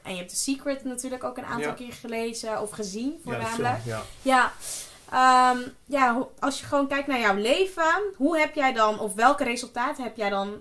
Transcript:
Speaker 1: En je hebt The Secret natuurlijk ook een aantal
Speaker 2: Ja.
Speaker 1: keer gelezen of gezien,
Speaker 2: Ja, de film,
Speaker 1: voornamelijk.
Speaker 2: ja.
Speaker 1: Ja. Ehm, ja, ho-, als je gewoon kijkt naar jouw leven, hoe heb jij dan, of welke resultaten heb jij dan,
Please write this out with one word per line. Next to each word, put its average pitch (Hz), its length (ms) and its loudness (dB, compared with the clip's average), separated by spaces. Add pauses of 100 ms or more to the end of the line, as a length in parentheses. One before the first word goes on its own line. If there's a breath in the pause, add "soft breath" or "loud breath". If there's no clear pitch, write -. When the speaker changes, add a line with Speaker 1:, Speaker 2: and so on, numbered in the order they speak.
Speaker 1:
En - 100 -10
je 185 60 -6
hebt 180 120 -10
The - 60 -12
Secret 269 480 -4
natuurlijk 254 400 -8
ook 247 120 -8
een 247 80 -10
aantal 240 260 -4
Speaker 2:
Ja. - 60 -6
Speaker 1:
keer 240 160 -14
gelezen 226 680 -6
of 208 100 -6
gezien, 220 400 -6
Speaker 2:
Ja, 320 60 -8
de 339 60 -20
film, 233 240 -6
Speaker 1:
voornamelijk. 226 380 -2
Speaker 2:
ja. 117 180 -6 (200)
Speaker 1:
Ja. 262 300 4 (580 loud breath)
Ehm, 254 480 6 (260)
ja, 254 300 2
ho-, 254 240 -4
als 277 220 -2
je - 60 -14
gewoon 285 220 2
kijkt 277 180 -2
naar 269 140 0
jouw 202 160 4
leven, 330 680 2 (140)
hoe 311 220 2
heb 302 160 2
jij 269 180 2
dan, 214 260 2
of 208 160 -4
welke 247 300 4
resultaten 247 600 -4
heb 226 120 -8
jij 202 140 -2
dan, 202 300 -2